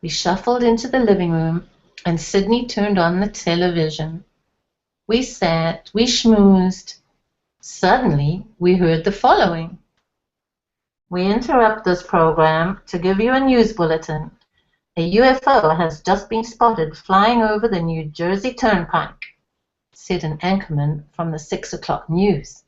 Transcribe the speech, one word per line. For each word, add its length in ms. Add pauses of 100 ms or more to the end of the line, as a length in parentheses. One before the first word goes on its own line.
We 60
shuffled 540
into 260
the 100
living 340
room, 340 (380)
and 160
Sydney 460
turned 320
on 220
the 80
television. 960 (800)
We 160
sat, 720
we 100
schmoozed. 920 (640)
Suddenly, 880 (120)
we 180
heard 280
the 80
following. 680 (1300)
We 180
interrupt 580
this 180
program 880
to 100
give 220
you 120
a 80
news 320
bulletin. 580 (680)
A 60
U 220
F 220
O 280
has 280
just 260
been 160
spotted 520
flying 460
over 260
the 120
New 240
Jersey 500
Turnpike, 680 (680)
said 320
an 140
anchorman 760
from 180
the 80
six 340
o'clock 380
news. 580